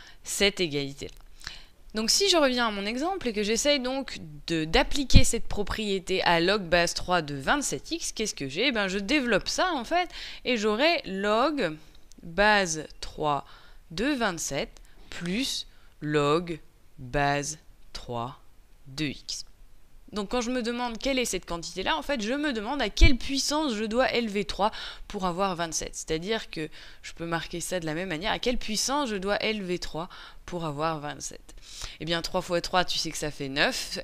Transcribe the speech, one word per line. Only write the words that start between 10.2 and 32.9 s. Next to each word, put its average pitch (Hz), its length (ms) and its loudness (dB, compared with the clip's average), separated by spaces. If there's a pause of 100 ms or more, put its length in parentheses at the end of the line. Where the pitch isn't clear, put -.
et 247 140 2
j'aurai 220 480 2
log 208 680 2 (480)
base 180 640 4 (140)
trois - 460 -2 (460)
de 175 120 -2
vingt-sept 214 640 -2 (400)
plus 190 580 -4 (360)
log 151 580 2 (380)
base 143 600 0 (360)
trois 120 480 -8 (460)
de 143 180 -4
x. - 400 -8 (680)
Donc 202 180 -4
quand 247 100 2
je 240 120 -2
me 254 100 0
demande 240 360 -4
quelle 262 200 0
est 247 60 2
cette 185 220 -4
quantité-là, 180 500 -2
en 302 40 -2
fait, 277 220 -2
je 214 100 0
me 285 200 0
demande 226 280 -4
à 220 80 2
quelle 277 280 10
puissance 277 580 0
je 214 100 -2
dois 226 300 2
élever 208 300 -2
trois 208 260 0 (380)
pour 190 180 -4
avoir 180 300 0
vingt-sept. 165 380 -4
C'est-à-dire 180 540 -4
que 156 220 -6 (320)
je - 100 -12
peux 165 140 -8
marquer 170 340 -4
ça 185 200 -4
de 165 60 -6
la 151 60 -2
même 180 160 -4
manière, 180 240 -2
à 175 60 0
quelle 240 180 0
puissance 233 540 0
je 214 60 -2
dois 196 260 -2
élever 190 380 -2
trois 165 280 -8 (380)
pour 170 180 -6
avoir 156 360 -2
vingt-sept. - 540 -10 (440)
Eh - 60 -8
bien, 165 180 0
trois - 180 -2
fois 175 200 0
trois, 180 240 2
tu - 140 -2